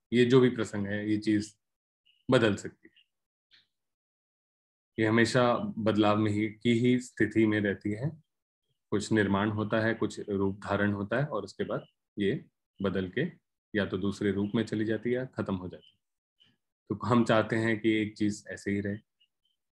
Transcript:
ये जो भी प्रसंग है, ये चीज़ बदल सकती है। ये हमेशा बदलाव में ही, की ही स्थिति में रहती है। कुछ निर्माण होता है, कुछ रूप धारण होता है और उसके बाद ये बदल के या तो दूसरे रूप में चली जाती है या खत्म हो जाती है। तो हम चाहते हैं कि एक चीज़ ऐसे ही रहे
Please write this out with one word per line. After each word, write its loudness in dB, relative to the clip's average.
ये 6
जो 6
भी 6
प्रसंग -4
है, -4
ये 2
चीज़ 0
बदल 4
सकती -12
है। -20
ये 2
हमेशा 2
बदलाव 2
में 2
ही, -2
की -2
ही 2
स्थिति 0
में 2
रहती -2
है। -6
कुछ -2
निर्माण 2
होता -2
है, 0
कुछ -6
रूप -2
धारण 0
होता -4
है -2
और -6
उसके -8
बाद -6
ये -2
बदल -2
के -4
या 0
तो -4
दूसरे -2
रूप -2
में 0
चली -4
जाती -4
है 0
या -4
खत्म -6
हो -8
जाती -18
है। -20
तो -4
हम 4
चाहते 2
हैं 0
कि 2
एक -2
चीज़ -4
ऐसे -6
ही -2
रहे -4